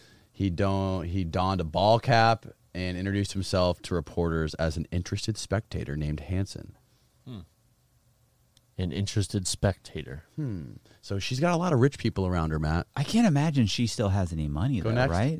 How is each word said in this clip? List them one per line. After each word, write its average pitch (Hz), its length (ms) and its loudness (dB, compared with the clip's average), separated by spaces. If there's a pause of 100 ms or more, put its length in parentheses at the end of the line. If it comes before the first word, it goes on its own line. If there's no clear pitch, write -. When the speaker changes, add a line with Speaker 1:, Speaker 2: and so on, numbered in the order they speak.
(300)
Speaker 1:
He 98 180 -2
don-, 95 580 -2
he 92 180 -2
donned 92 360 0
a 85 40 0
ball 95 340 4
cap 113 480 4 (260)
and 90 240 -4
introduced 98 360 0
himself 90 500 0
to - 140 -6
reporters 80 580 0
as 82 220 -2
an 80 160 -4
interested 101 440 -4
spectator 73 600 -4
named 76 240 -2
Hansen. - 560 -6 (500)
Speaker 2:
Hmm. 120 140 -14 (1400)
An 90 140 -2
interested 101 560 -2
spectator. - 720 -4 (140)
Speaker 1:
Hmm. 95 380 -6 (280)
So 101 160 -4
she's 127 220 -2
got 175 120 4
a 170 40 2
lot 175 180 0
of 120 60 4
rich 143 180 2
people 98 280 0
around 85 240 2
her, 78 80 0
Matt. 78 360 0
Speaker 3:
I 135 100 -2
can't 233 220 4
imagine 143 400 4
she 120 200 0
still 104 240 0
has 95 220 0
any 78 160 -2
money, 98 320 0
Speaker 1:
Go - 100 -2
Speaker 3:
though, 113 40 2
Speaker 1:
next. 120 160 2
Speaker 3:
right? 117 300 0